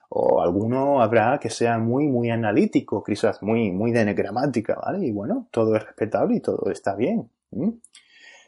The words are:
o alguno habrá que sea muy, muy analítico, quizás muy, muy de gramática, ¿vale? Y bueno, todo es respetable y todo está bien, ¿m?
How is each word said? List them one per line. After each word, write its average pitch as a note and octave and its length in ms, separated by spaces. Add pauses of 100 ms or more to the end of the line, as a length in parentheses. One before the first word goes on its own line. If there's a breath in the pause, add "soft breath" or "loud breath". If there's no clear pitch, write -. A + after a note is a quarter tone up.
o B1 320
alguno A#2+ 600
habrá A2+ 380
que A2+ 100
sea A#2 280
muy, B2 300
muy A#2+ 220
analítico, A2+ 720
quizás G#2 380
muy, A2 300
muy G#2+ 200
de G#2+ 220
gramática, A2 720
¿vale? F3+ 240
Y A2+ 40
bueno, D3 400
todo A2 240
es A2 80
respetable B2+ 540
y - 20
todo - 320
está G2 240
bien, E3 340 (220)
¿m? G3+ 220 (760 soft breath)